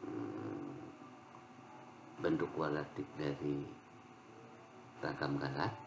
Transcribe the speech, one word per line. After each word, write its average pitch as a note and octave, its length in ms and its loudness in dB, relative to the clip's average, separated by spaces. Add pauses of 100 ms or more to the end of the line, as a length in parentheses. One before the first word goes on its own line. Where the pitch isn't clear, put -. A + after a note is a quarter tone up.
hmm, G1+ 720 -2 (1400)
bentuk D#2+ 320 6
kuadratik D2 640 2
dari C#2+ 480 4 (1400)
ragam D2 400 4
galat. C#2+ 320 4 (120)